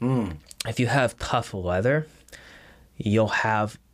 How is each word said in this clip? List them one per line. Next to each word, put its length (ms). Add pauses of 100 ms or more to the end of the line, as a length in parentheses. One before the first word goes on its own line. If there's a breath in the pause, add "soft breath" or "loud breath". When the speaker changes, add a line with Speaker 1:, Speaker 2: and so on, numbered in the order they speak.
Speaker 1:
Mm. 360 (300)
Speaker 2:
If 120
you 80
have 320
tough 340
leather, 540 (920 loud breath)
you'll 320
have 480 (160)